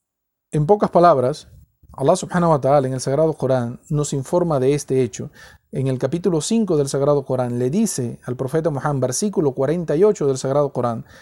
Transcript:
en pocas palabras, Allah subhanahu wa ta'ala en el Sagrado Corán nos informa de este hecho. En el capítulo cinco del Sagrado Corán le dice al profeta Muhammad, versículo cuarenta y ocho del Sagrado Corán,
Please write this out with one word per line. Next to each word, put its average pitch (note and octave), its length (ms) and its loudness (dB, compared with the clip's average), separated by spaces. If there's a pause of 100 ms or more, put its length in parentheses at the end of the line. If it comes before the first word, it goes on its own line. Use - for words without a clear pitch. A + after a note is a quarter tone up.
(520)
en D3+ 140 0
pocas G#3 240 4
palabras, D3+ 580 4 (480)
Allah D3 200 2
subhanahu F3 340 0
wa D3 100 2
ta'ala C3 280 2
en C3 60 -4
el C3 60 -4
Sagrado D3+ 340 0
Corán B2+ 540 -2
nos D3 240 -2
informa D#3+ 460 0
de C3 160 2
este C3+ 280 0
hecho. - 280 -6 (400)
En C3+ 180 -4
el C3 100 -2
capítulo E3 420 -2
cinco G#3 360 0
del C#3+ 120 0
Sagrado C#3+ 360 0
Corán B2 340 -2
le B2 100 0
dice C3+ 560 -4
al B2 120 -8
profeta D#3+ 340 -2
Muhammad, C#3+ 300 -2
versículo D#3+ 540 -2
cuarenta D#3 420 -2
y F3+ 80 4
ocho G#3 240 2
del C3+ 100 -2
Sagrado C#3 340 0
Corán, A#2+ 320 -4 (180)